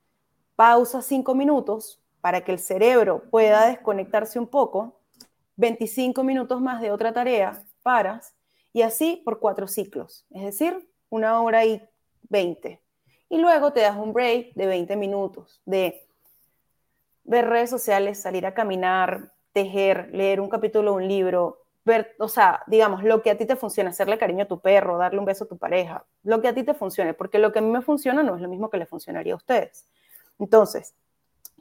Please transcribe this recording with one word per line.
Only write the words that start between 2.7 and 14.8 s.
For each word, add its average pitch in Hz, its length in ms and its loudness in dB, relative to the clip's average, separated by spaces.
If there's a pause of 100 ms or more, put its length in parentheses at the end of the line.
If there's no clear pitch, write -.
pueda 220 340 6
desconectarse 220 720 -2
un 233 100 -4
poco, 233 520 -2 (560)
veinticinco 233 680 -2
minutos 254 380 -2
más 254 200 -4
de 214 100 -4
otra 226 220 -2
tarea, 233 500 0 (180)
paras, 226 540 -2 (360)
y 233 120 2
así 311 420 0
por 220 140 -4
cuatro 196 280 -2
ciclos, - 600 -10
es 190 140 -16
decir, 330 440 -4 (220)
una 226 320 0
hora 226 240 4
y 220 160 0 (480)
veinte. 175 520 -4 (460)
Y 320 120 -2
luego 302 340 4
te 254 80 0
das 202 160 2
un 214 160 -8
break 240 400 -2
de 190 140 -4
veinte 180 280 -4